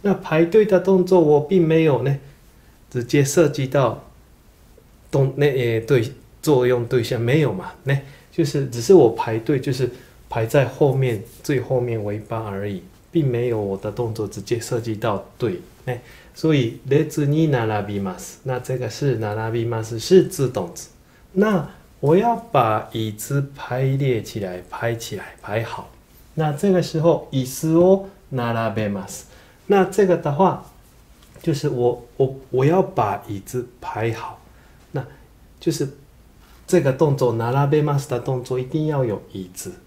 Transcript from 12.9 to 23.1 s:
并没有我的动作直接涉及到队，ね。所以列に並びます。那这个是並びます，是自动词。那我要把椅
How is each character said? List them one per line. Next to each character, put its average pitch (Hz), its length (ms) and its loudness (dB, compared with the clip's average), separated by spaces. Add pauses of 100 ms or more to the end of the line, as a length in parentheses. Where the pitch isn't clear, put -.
并 151 180 2
没 120 200 0
有 110 120 -2
我 98 160 -4
的 104 140 -6
动 113 200 -4
作 107 160 -6
直 98 140 -12
接 113 180 -4
涉 117 200 -6
及 113 160 -6
到 101 280 -4 (140)
队， 95 220 -4 (260)
ね。 123 140 -6 (340)
所 160 220 0
以 117 300 -2
列 139 180 2 (220)
に 156 240 2
並 110 360 0
び 101 160 -6
ま 92 160 -6
す。 - 260 -16
那 127 140 -6
这 127 200 -6
个 120 120 -6
是 131 280 -2
並 110 340 -4
び 117 160 -2
ま 113 160 -4
す， 113 160 -8
是 180 240 6
自 139 240 -2
动 104 260 -4
词。 - 140 -16 (460)
那 190 360 0 (300)
我 147 160 2
要 226 220 2
把 110 560 0
椅 110 180 -4